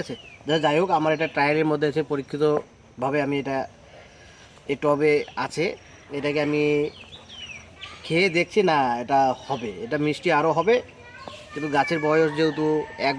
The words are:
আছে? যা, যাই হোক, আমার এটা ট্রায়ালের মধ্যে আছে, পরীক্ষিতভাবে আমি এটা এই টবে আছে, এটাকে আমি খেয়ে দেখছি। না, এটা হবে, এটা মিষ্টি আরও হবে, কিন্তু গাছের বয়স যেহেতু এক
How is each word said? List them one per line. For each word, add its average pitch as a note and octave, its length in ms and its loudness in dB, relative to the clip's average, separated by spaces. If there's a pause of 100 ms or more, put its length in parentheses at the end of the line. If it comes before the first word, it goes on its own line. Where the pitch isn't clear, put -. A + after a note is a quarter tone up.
আছে? C3 140 -8 (340)
যা, D3 60 2 (100)
যাই D3 160 2
হোক, F#3 180 0
আমার D#3 180 2
এটা D#3 180 -2
ট্রায়ালের D3+ 360 2
মধ্যে D3+ 200 0
আছে, D3+ 120 0 (100)
পরীক্ষিতভাবে C#3+ 1120 -2
আমি C#3+ 160 -2
এটা C3+ 160 -4 (1120)
এই C3+ 120 -2
টবে D3 280 4 (320)
আছে, D3 200 -4 (540)
এটাকে D3 280 -2
আমি D3 180 0 (1400)
খেয়ে F3 320 2
দেখছি। F3 240 2 (100)
না, D3+ 80 4 (240)
এটা C3+ 180 2 (280)
হবে, A#2+ 220 -6 (140)
এটা A#2+ 120 -4 (100)
মিষ্টি D3+ 220 -2 (100)
আরও D#3+ 200 2
হবে, F#3+ 160 2 (800)
কিন্তু D3+ 240 -6
গাছের C#3+ 300 2
বয়স D#3 320 4
যেহেতু D#3 280 0 (440)
এক C#3 80 -2